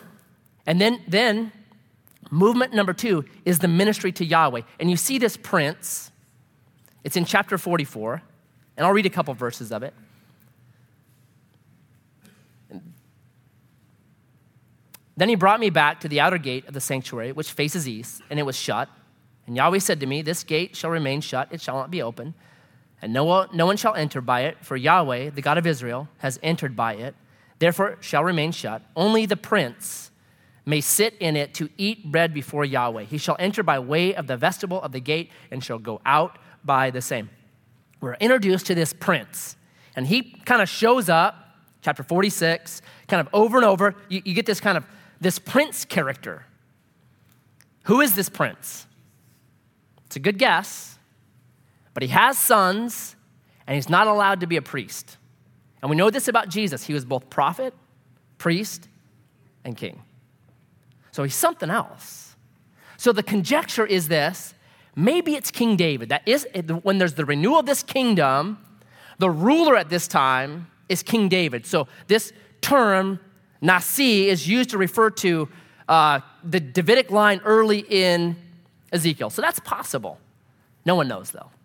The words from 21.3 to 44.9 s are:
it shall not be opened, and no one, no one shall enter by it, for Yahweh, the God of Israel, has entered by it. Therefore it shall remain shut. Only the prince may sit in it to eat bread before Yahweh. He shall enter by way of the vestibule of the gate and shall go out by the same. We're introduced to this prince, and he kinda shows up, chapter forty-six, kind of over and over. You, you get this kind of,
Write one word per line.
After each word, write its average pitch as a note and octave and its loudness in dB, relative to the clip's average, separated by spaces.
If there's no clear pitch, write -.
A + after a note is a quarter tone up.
it D#3+ -12
shall C3 -8
not C3+ -6
be F3 -6
opened, A#2+ -10
and A2 -6
no C3+ 2
one, F#3+ 2
no E3+ 2
one G3+ 2
shall A3 0
enter D3+ -4
by B2+ 0
it, - -8
for C3+ -8
Yahweh, C#3 2
the C#3+ -10
God D3 2
of E3+ 0
Israel, B2+ -4
has C3+ -6
entered D#3 -2
by A2+ -2
it. A#2 -12
Therefore F3 2
it - -12
shall D3+ 0
remain E3 0
shut. A2+ -10
Only A3 2
the G3+ -2
prince - -4
may D3 0
sit G#3+ 0
in D#3 -2
it C#3+ -4
to D3+ -8
eat G3 -6
bread D#3+ 2
before D3 -4
Yahweh. A#2+ -4
He D3 -8
shall D3+ -2
enter G3 -2
by D#3 2
way D#3+ 0
of E3+ -6
the C3 -4
vestibule F3+ -2
of C#3+ -10
the C3 -8
gate D3+ -4
and C3+ -10
shall A2+ -8
go A2 -10
out D#3 2
by C3+ 0
the B2+ -6
same. A#2 -6
We're B2 -8
introduced G3+ 2
to F#3 0
this E3 0
prince, - -4
and C3 -4
he A#3 2
kinda A#3 0
shows A3+ 2
up, E3+ 2
chapter D3 -4
forty-six, E3+ -2
kind F3+ 2
of C3+ -4
over A3 4
and A#3+ 6
over. G3 4
You, F#3 -6
you F#3 -4
get A3+ 0
this G#3 -2
kind G3 0
of, C#3+ -4